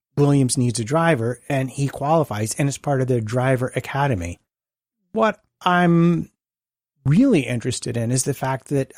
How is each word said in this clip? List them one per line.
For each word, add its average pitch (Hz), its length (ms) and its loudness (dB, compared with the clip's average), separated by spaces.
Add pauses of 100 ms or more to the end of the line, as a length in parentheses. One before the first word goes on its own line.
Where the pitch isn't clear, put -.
(160)
Williams 143 420 4
needs 123 220 0
a 113 40 -4
driver, 127 640 0
and 131 220 -2
he 139 160 -4
qualifies 139 680 -2
and 143 120 0
is 131 80 -6
part 139 240 -2
of 127 60 -2
their 123 140 0
driver 123 560 -2
academy. 120 640 -4 (720)
What 220 280 0 (200)
I'm 170 680 2 (760)
really 180 380 4
interested 120 540 -4
in 113 140 -2
is 127 140 0
the 143 100 -2
fact 131 340 -6
that 135 300 -2